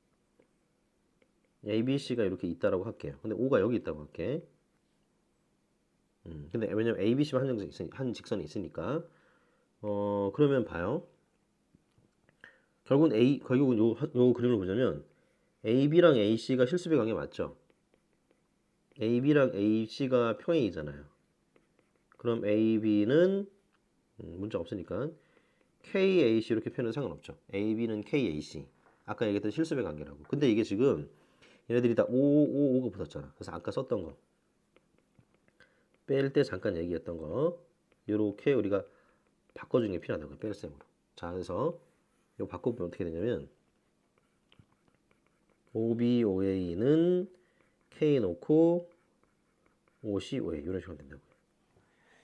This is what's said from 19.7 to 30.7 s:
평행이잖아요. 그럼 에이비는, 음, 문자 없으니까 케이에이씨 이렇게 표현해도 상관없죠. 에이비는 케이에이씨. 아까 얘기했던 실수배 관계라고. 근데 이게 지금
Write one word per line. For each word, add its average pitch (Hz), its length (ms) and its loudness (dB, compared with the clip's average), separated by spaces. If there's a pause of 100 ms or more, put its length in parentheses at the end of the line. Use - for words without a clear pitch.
평행이잖아요. 78 680 -2 (1120)
그럼 117 280 -4
에이비는, 110 1040 2 (720)
음, 85 200 -14
문자 101 180 -6
없으니까 92 520 -6 (760)
케이에이씨 156 680 2
이렇게 110 180 -2
표현해도 117 220 -4
상관없죠. 113 440 -8 (160)
에이비는 110 480 -2
케이에이씨. 80 640 -4 (380)
아까 107 220 -4
얘기했던 104 240 0
실수배 160 320 -2
관계라고. 76 400 -10
근데 143 260 0
이게 110 140 4
지금 107 460 0 (600)